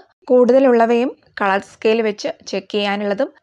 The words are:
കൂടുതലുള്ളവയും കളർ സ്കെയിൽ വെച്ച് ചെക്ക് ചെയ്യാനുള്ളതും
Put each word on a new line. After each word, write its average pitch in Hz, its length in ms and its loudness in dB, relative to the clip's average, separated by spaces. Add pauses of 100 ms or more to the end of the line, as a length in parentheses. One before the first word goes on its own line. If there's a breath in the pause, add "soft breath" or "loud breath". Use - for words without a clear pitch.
(320)
കൂടുതലുള്ളവയും 247 800 2 (300)
കളർ 196 200 -2 (100)
സ്കെയിൽ 226 360 0
വെച്ച് 208 200 -8 (220)
ചെക്ക് 190 260 -8
ചെയ്യാനുള്ളതും 202 540 -4 (120)